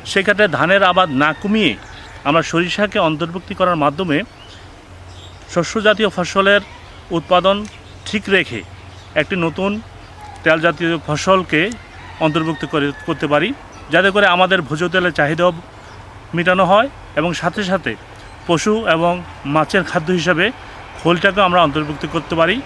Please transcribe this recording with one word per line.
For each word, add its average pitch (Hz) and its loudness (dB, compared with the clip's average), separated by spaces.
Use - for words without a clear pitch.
সেক্ষেত্রে 196 2
ধানের 165 2
আবাদ 185 4
না 143 2
কমিয়ে 202 0
আমরা 156 2
সরিষাকে 180 -2
অন্তর্ভুক্তি 170 -2
করার 180 0
মাধ্যমে 147 0
শস্য - -2
জাতীয় 208 2
ফসলের 196 2
উৎপাদন 180 2
ঠিক 208 -4
রেখে 160 0
একটি 156 -2
নতুন 175 -2
তেল 160 4
জাতীয় 170 0
ফসলকে 170 0
অন্তর্ভুক্ত 160 0
করে, 143 -2
করতে 160 -4
পারি, 147 2
যাতে 185 4
করে 202 4
আমাদের 180 4
ভোজ্য 151 -4
তেলের 180 0
চাহিদাও 165 2
মেটানো 185 2
হয় 208 4
এবং 160 0
সাথে 170 -4
সাথে 180 -2
পশু 175 2
এবং 170 2
মাছের 156 2
খাদ্য 160 -4
হিসাবে 175 2
খোলটাকেও 185 2
আমরা 180 4
অন্তর্ভুক্ত 151 -2
করতে 165 -4
পারি। 170 2